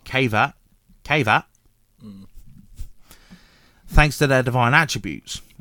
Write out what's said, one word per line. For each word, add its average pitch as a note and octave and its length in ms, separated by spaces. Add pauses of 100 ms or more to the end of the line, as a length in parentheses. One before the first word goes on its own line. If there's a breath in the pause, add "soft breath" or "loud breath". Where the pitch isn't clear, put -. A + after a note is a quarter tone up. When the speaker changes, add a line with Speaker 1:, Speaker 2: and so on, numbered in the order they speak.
Speaker 1:
Kavat, B2+ 480 (520)
Kavat, C#3+ 400 (580)
Speaker 2:
Mm. G2 240 (1600 soft breath)
Speaker 1:
thanks D3+ 300
to D3 100
their C3 160
divine B2 300
attributes. A#2+ 680 (200)